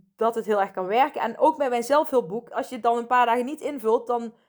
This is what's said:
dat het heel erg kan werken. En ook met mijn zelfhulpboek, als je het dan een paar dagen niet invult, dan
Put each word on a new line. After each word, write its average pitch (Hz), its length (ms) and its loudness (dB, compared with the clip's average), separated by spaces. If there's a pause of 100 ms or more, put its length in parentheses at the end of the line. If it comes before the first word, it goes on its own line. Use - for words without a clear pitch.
(160)
dat 226 180 0
het 226 120 -8
heel 208 140 2
erg 196 100 0
kan 185 160 -6
werken. 254 340 2
En 226 180 -4
ook 311 180 4
met 285 120 0
mijn 240 140 -2
zelfhulpboek, 240 680 0
als 247 180 -6
je 254 60 -12
het 226 100 -6
dan 240 140 2
een 240 80 -6
paar 247 200 4
dagen 240 180 0
niet 302 160 -8
invult, 240 460 0
dan 233 280 -4 (140)